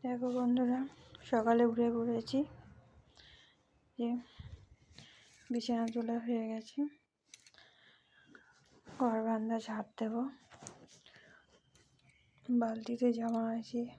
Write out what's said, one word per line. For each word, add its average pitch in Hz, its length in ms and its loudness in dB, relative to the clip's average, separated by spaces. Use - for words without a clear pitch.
দেখো 247 240 0
বন্ধুরা, 247 420 4
সকালে 233 400 6
উঠে 233 160 2
পড়েছি, 233 420 0
যে 233 120 -2
বিছানা 233 440 0
তোলা 233 320 -2
হয়ে 233 260 0
গেছে, 220 280 -8
ঘর 226 260 2
বারান্দা 226 400 0
ঝাড় 214 240 -6
দেবো, 226 220 -2
বালতিতে 233 460 -2
জামা 226 260 0
আছে 240 240 -4